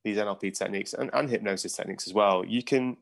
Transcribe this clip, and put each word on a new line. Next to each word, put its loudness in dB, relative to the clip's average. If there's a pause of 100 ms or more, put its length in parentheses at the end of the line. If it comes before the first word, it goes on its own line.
these 0
N 2
L -2
P -4
techniques -4
and, -4
and 2
hypnosis -2
techniques -6
as -10
well, 6
you -2
can, 2